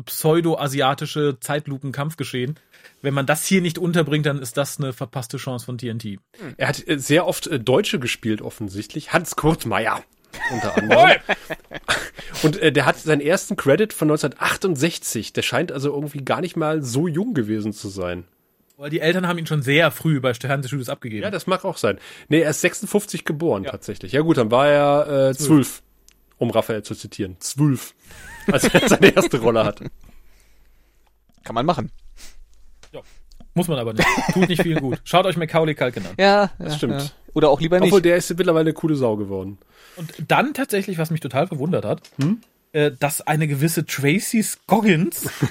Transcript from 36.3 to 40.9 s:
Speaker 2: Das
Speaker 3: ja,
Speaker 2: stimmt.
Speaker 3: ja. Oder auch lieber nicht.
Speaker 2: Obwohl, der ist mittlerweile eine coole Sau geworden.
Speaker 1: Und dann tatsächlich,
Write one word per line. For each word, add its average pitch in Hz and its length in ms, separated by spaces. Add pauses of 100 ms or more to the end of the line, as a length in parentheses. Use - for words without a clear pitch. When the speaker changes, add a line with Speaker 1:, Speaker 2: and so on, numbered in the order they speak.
Speaker 2:
Das 160 160
Speaker 3:
ja, 151 40
Speaker 2:
stimmt. 139 240
Speaker 3:
ja. 143 60 (260)
Oder 156 160
auch 143 120
lieber 170 180
nicht. 190 100
Speaker 2:
Obwohl, 196 120
der 175 160
ist 170 180
mittlerweile 170 260
eine 160 120
coole 156 220
Sau 120 200
geworden. 98 440 (360)
Speaker 1:
Und 160 160 (160)
dann 196 260
tatsächlich, 196 440